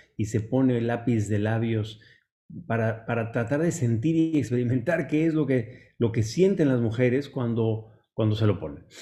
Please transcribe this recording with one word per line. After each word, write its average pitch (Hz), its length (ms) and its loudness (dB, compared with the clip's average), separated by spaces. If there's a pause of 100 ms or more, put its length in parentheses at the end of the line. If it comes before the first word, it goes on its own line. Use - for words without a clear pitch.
(160)
y 110 80 -2
se 110 160 -2
pone 127 380 0
el 117 80 0
lápiz 113 420 0
de 104 100 0
labios 110 640 -2 (640)
para, 113 380 -2
para 117 260 -2
tratar 127 300 -2
de 170 120 0
sentir 123 440 0
y 160 220 2
experimentar 123 680 0
qué 156 200 2
es 160 80 0
lo 151 120 2
que, 127 520 -2
lo 110 140 2
que 113 100 0
sienten 180 460 2
las 127 120 2
mujeres 123 480 0
cuando, 113 640 -2 (220)
cuando 107 220 2
se 110 100 2
lo 98 120 2
ponen. - 260 -12 (180)